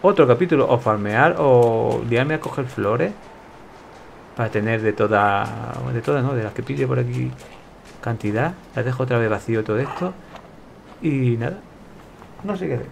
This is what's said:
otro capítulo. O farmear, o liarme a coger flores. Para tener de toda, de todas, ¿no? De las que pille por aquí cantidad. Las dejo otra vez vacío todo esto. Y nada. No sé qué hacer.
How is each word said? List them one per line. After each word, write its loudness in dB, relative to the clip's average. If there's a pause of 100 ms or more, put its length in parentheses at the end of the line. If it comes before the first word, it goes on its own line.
otro 6
capítulo. 4
O 2
farmear, 2
o 4
liarme 2
a -4
coger -6
flores. 0 (1200)
Para -2
tener 0
de 2
toda, 2 (460)
de -4
todas, 0
¿no? 0
De -2
las -6
que -8
pille -2
por 0
aquí -2 (680)
cantidad. -2 (200)
Las -2
dejo -2
otra 0
vez 2
vacío -2
todo -2
esto. -4 (880)
Y 2
nada. -6 (840)
No -4
sé -6
qué -2
hacer. -6